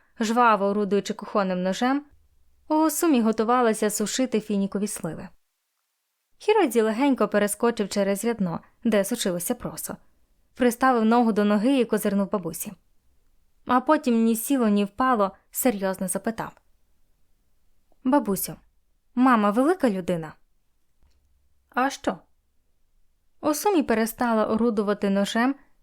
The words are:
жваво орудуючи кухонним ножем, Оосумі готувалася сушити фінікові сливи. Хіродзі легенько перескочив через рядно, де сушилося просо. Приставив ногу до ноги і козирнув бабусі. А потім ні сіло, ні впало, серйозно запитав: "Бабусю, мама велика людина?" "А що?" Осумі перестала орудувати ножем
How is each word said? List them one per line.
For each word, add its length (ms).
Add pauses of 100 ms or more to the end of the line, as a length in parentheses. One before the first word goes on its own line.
(200)
жваво 460
орудуючи 480
кухонним 500
ножем, 420 (640)
Оосумі 540
готувалася 680
сушити 500
фінікові 480
сливи. 420 (1080)
Хіродзі 440
легенько 460
перескочив 600
через 360
рядно, 340 (240)
де 220
сушилося 500
просо. 420 (560)
Приставив 520
ногу 260
до 140
ноги 340
і 60
козирнув 460
бабусі. 420 (920)
А 160
потім 420
ні 120
сіло, 320
ні 180
впало, 460 (200)
серйозно 560
запитав: 440 (1500)
"Бабусю, 520 (600)
мама 360
велика 380
людина?" 440 (1400)
"А 200
що?" 280 (1200)
Осумі 420
перестала 640
орудувати 640
ножем 460 (280)